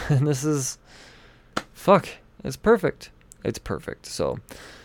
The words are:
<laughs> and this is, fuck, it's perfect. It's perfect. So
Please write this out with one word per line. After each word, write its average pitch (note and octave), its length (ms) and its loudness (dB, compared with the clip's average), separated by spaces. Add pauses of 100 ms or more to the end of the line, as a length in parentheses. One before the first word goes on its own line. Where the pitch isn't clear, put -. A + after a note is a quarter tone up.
<laughs> - 100 -4
and C#3+ 180 4
this C#3 160 0
is, D3 340 0 (960)
fuck, - 340 4 (360)
it's C3 140 -6
perfect. - 520 2 (340)
It's - 140 -4
perfect. - 480 -8
So C2 340 -4 (460)